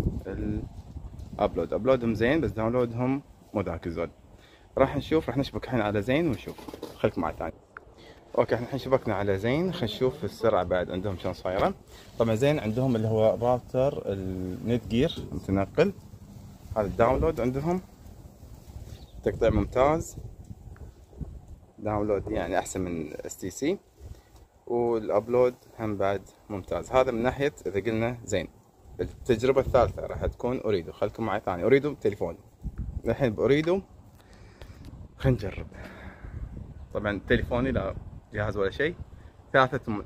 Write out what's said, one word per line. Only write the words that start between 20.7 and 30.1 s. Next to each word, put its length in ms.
داونلود 520
يعني 280
احسن 220
من 460
اس 100
تي 140
سي، 280
والابلود 880
هم 180
بعد 260
ممتاز. 420
هذا 180
من 120
ناحيه 300
اذا 140
قلنا 440
زين. 240
التجربه 600
الثالثه 460
راح 200